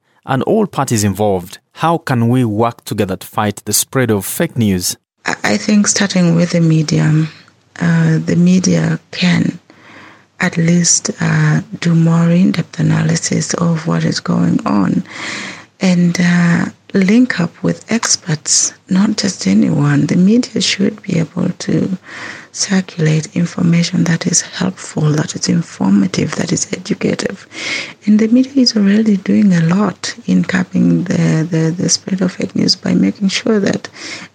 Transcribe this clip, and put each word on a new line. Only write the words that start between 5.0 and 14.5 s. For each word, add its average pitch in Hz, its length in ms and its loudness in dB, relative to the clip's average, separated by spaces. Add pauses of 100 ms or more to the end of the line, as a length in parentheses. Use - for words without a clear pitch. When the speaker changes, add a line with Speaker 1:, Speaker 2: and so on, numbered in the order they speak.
Speaker 2:
I, - 80 -4 (100)
I 208 140 0
think 208 300 2
starting 180 480 2
with 170 160 0
the 170 100 2
media, 160 500 2 (720)
uh, 165 420 2
the 170 120 0
media 175 640 2 (100)
can - 480 0 (840)
at 180 160 -2
least, 170 520 2 (120)
uh, 156 400 2 (200)
do 170 140 2
more 165 340 4
in-depth 180 500 0
analysis 160 760 0
of 165 320 -2
what 165 160 -2
is - 160 -2
going - 480 0